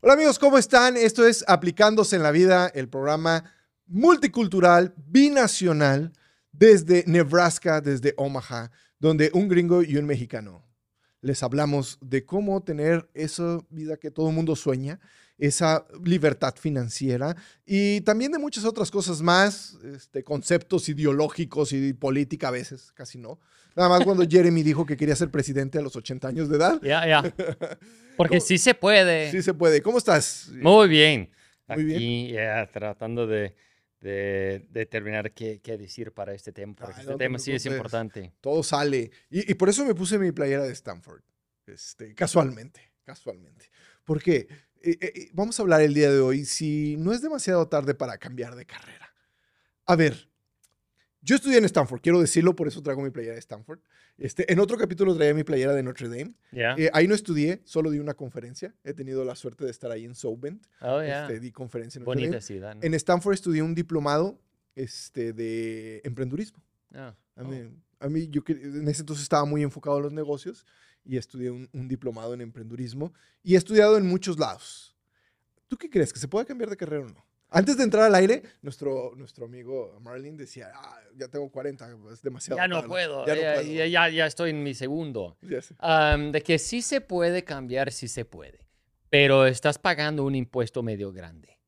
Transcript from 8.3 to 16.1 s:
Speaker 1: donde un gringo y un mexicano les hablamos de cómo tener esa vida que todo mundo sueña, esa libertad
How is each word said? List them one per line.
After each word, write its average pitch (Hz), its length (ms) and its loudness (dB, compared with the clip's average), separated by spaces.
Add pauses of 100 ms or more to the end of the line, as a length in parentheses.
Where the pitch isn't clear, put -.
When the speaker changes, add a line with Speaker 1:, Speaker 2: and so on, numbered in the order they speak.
Speaker 1:
donde 151 340 2
un 190 140 2
gringo 175 340 4
y 151 160 0
un 147 80 -2
mexicano 117 580 -8 (580)
les 131 200 -4
hablamos 139 600 -2
de 131 240 -4
cómo 196 380 -4
tener 165 500 -2
esa 170 460 -6 (100)
vida 156 260 -10
que 151 160 -12
todo 160 200 -2
mundo 160 260 0
sueña, 135 420 -4 (380)
esa 156 480 2 (180)
libertad 151 560 2